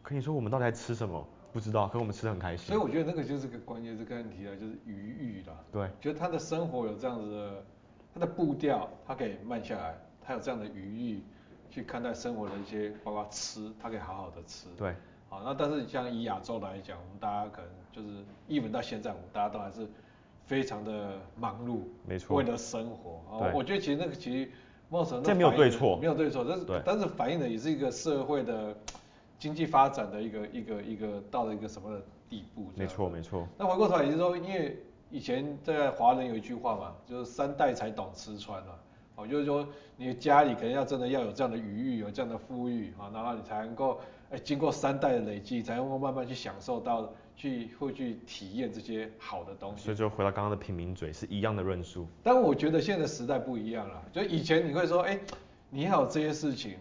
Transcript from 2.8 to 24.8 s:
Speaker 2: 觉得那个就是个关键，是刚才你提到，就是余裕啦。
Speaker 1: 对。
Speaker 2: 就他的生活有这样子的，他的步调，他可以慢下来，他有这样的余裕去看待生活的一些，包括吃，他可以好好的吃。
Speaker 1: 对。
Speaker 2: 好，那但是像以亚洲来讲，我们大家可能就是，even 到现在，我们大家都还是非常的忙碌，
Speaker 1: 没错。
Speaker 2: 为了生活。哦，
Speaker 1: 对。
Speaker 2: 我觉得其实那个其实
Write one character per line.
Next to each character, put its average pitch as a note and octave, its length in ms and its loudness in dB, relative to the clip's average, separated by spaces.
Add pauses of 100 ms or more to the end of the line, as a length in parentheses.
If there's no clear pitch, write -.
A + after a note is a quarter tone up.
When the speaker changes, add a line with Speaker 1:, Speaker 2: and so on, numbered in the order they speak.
Speaker 2:
觉 E3 160 2
得 D#3 80 0
那 D#3+ 60 -2
个 D3 60 -2
就 C3+ 160 -2
是 C3+ 80 -6
个 A#2+ 100 -10
关 A#2 260 -8
键， A2+ 140 -8
是 A2 80 -8
刚 A#2+ 100 -8
才 A#2 80 -8
你 G#2+ 120 -10
提 G2 100 -10
到， G2 80 -8
就 G#2 140 -10
是 A2 180 -10
余 G#2+ 80 -10
裕 G#2 540 -8
啦。 D#2 60 -14 (180)
Speaker 1:
对。 G2 180 -2 (100)
Speaker 2:
就 D3+ 140 -2
他 E3+ 160 -2
的 E3 80 -2
生 D#3+ 300 -2
活 B2 180 -2
有 G#2 80 -2
这 B2 140 -4
样 A#2+ 120 -4
子 G#2 120 -6
的， G2+ 340 -8 (480)
他 E3+ 60 -12
的 E3+ 80 2
步 D3+ 260 2
调， B2+ 340 2 (200)
他 C3 80 -4
可 A#2 100 -4
以 G2 180 -4
慢 A2+ 200 -4
下 A2+ 120 -6
来， E2 220 -6 (240)
他 C3 140 -6
有 A2+ 40 -6
这 B2+ 120 -4
样 A2+ 80 -4
的 G#2 80 -6
余 G#2 420 -6
裕 G2+ 140 -4 (480)
去 - 100 -8
看 - 220 -6
待 B2 100 -2
生 A#3+ 220 -6
活 G#3+ 120 -4
的 - 80 -6
一 G2+ 80 -6
些， G#2 300 -4 (100)
包 G#2 100 -4
括 G#2 180 -2
吃， G#2+ 400 -8 (100)
他 A#2 80 -6
可 A2 60 -6
以 - 20 -6
好 F#2 160 -8
好 F#2+ 160 -8
的 E2+ 160 -14
吃。 - 220 -16 (100)
Speaker 1:
对。 F#2 160 -2 (340)
Speaker 2:
好， F#2+ 160 -12
那 C3+ 120 -2
但 D3 160 2
是 C3+ 160 0
像 B2 260 -4
以 A2+ 80 -2
亚 G2+ 180 -2
洲 A2+ 200 -4
来 G2 220 -6
讲， F2+ 180 -12
我 F2+ 100 -14
们 G2+ 100 -16
大 A2 80 -4
家 G2+ 220 -2
可 F#2 140 -12
能 F2 80 -14 (200)
就 A2 120 -12
是， G2+ 200 -10 (240)
even B2 240 0
到 A#2 80 0
现 A2 220 -6
在， G#2+ 80 -6
我 F#2 80 -8
们 F2 60 -14 (100)
大 G#2 80 0
家 G#2 80 4
都 G#2+ 80 -4
还 G2+ 140 -6
是 A2 160 -8 (580)
非 C3+ 180 2
常 G#2+ 200 -4
的 G#2 300 -4 (220)
忙 A2+ 300 -4
碌， A#2 140 -2 (260)
Speaker 1:
没 F#2 140 -2
错。 C#3+ 180 2
Speaker 2:
为 C3+ 60 6
了 A#2 120 2
生 A#2 360 -4
活。 E2+ 360 -12
哦， G#2+ 140 -8
Speaker 1:
对。 F2+ 140 4
Speaker 2:
我 C3 80 2
觉 F3 100 0
得 G3 60 4
其 - 80 0
实 C#3+ 80 4
那 E3+ 100 0
个 D3 80 -4
其 B2+ 180 -8
实 C3 200 -2 (380)